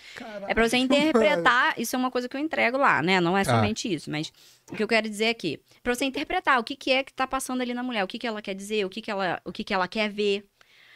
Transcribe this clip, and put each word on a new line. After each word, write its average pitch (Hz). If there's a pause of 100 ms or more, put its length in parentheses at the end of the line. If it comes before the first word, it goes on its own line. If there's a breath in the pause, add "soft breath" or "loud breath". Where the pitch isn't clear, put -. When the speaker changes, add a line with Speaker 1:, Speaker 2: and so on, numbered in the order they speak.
(160 loud breath)
Speaker 1:
Caraca, 208
Speaker 2:
É -
pra 226
você 233
Speaker 1:
<laughs> 247
mano. 262
Speaker 2:
interpretar, 262
isso -
é 254
uma 254
coisa 247
que -
eu 269
entrego 277
lá, 202
né? 185
Não 170
é 196
Speaker 1:
Ah. -
Speaker 2:
somente 113
isso, 151
mas 156 (360 soft breath)
o -
que 214
eu 208
quero 220
dizer 214
aqui, 190 (240 soft breath)
pra 240
você 240
interpretar 285
o 233
que 285
que -
é 262
que -
tá 262
passando 254
ali 247
na 247
mulher, 240
o 185
que 226
que 247
ela 214
quer 202
dizer, 202
o 185
que 214
que -
ela, 190
o 180
que -
que -
ela 185
quer 214
ver. 202 (500 soft breath)